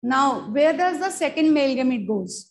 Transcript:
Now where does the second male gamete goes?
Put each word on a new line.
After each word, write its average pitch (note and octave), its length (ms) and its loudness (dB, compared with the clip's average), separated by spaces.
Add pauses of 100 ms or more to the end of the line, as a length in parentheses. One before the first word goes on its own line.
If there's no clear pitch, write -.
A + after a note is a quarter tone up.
Now C4 480 0
where C#4+ 260 4
does F4 220 -2
the F#4+ 120 -4
second D#4 440 0
male C4+ 220 2
gamete B3+ 300 -2
goes? F#3 280 -4 (160)